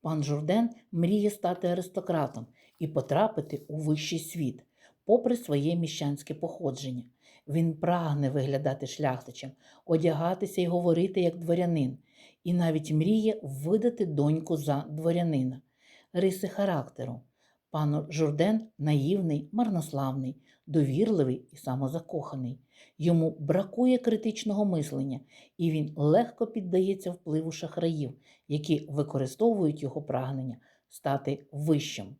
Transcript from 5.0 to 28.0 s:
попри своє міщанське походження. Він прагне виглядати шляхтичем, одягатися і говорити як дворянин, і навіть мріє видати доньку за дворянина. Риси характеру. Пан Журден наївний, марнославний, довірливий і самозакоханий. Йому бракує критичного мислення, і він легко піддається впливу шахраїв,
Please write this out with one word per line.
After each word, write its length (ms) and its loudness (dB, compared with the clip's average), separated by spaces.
попри 300 4
своє 400 0
міщанське 580 -4
походження. 720 -6
Він 260 2
прагне 560 2
виглядати 580 0
шляхтичем, 640 -4
одягатися 760 0
і 40 2
говорити 560 2
як 160 2
дворянин, 600 0
і 100 0
навіть 380 2
мріє 520 2
видати 640 0
доньку 520 2
за 320 0
дворянина. 720 0
Риси 340 0
характеру. 720 -2
Пан 360 0
Журден 580 2
наївний, 720 2
марнославний, 840 -2
довірливий 840 2
і 60 -20
самозакоханий. 1000 -6
Йому 420 2
бракує 580 2
критичного 680 0
мислення, 540 -2
і 140 2
він 240 -2
легко 520 4
піддається 640 0
впливу 400 -4
шахраїв, 640 -2